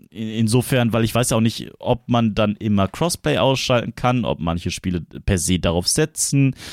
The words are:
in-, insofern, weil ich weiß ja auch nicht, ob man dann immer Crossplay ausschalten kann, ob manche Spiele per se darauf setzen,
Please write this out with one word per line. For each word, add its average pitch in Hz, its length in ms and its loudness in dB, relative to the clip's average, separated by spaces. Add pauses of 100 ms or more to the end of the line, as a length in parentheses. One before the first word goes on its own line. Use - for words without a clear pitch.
(100)
in-, 110 180 -10
insofern, 113 640 2
weil 117 120 2
ich 110 100 0
weiß 123 160 2
ja 113 80 2
auch 113 40 2
nicht, 107 360 -2
ob - 320 -2
man 113 240 2
dann 104 220 2
immer 101 320 2
Crossplay 156 500 -2
ausschalten 123 560 0
kann, 123 320 0
ob - 140 -2
manche 85 300 -2
Spiele 87 300 -4
per - 380 -2
se 87 200 0
darauf 87 300 0
setzen, 139 640 0 (180)